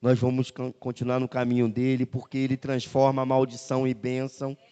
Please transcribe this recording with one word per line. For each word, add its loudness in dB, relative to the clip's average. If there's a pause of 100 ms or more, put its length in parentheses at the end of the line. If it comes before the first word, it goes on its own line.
nós 4
vamos 0
con-, -8
continuar -4
no -2
caminho 2
dele, 0
porque -8
ele 0
transforma 2
a -2
maldição 0
em 0
bênção, -6 (140)